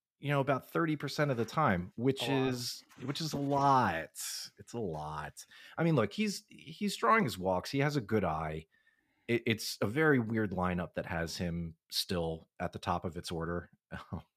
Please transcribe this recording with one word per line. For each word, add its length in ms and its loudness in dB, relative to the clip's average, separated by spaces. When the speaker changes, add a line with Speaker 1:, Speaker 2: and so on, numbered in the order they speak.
Speaker 1:
you 120 -4
know, 100 4
about 300 0
thirty 260 0
percent 340 0
of 60 2
the 80 0
time, 520 2
which 300 0
Speaker 2:
A 60 0
lot. 160 2
Speaker 1:
is, 360 -6
which 160 -6
is 140 -4
a 40 -2
lot. 720 4
It's 160 -18
a 40 -4
lot. 680 -6
I 80 2
mean, 100 4
look, 180 4
he's, 360 -2
he's 480 -6
drawing 280 4
his 140 -2
walks. 320 0
He 100 2
has 160 2
a 40 2
good 240 0
eye. 400 -4
It, 180 2
it's 360 -2
a 40 0
very 320 4
weird 340 0
lineup 440 0
that 100 -4
has 300 -4
him 380 -4
still 580 -4
at 140 -4
the 60 -10
top 260 -2
of 140 -6
its 120 -10
order. 380 -4
<laughs> 160 -12